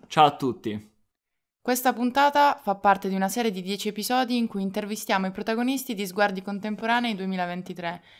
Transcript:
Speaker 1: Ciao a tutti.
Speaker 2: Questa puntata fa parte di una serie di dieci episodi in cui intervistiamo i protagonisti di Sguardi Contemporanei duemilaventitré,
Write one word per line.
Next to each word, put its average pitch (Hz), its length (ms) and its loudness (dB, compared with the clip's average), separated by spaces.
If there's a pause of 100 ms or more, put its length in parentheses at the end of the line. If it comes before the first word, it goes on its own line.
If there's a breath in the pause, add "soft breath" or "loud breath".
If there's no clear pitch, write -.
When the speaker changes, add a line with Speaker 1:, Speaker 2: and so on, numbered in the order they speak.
Speaker 1:
Ciao 156 180 8
a 143 100 4
tutti. 107 560 -4 (680)
Speaker 2:
Questa 247 360 2
puntata 285 680 4
fa 196 120 0
parte 196 340 2
di 190 60 -2
una 190 160 0
serie 226 200 0
di 185 120 -6
dieci 196 260 -4
episodi 247 480 0
in 233 100 0
cui 208 140 -6
intervistiamo 196 680 -2
i 190 40 -2
protagonisti 233 640 -4
di 202 120 -6
Sguardi 190 360 0
Contemporanei 214 720 -4
duemilaventitré, 180 880 -6 (180 soft breath)